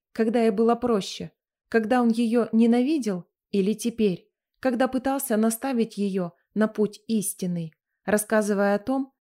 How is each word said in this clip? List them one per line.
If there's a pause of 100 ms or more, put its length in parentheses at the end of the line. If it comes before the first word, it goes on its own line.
(120)
когда
ей
было
проще, (380)
когда
он
её
ненавидел (260)
или
теперь, (300)
когда
пытался
наставить
её (200)
на
путь
истинный, (320)
рассказывая
о
том, (140)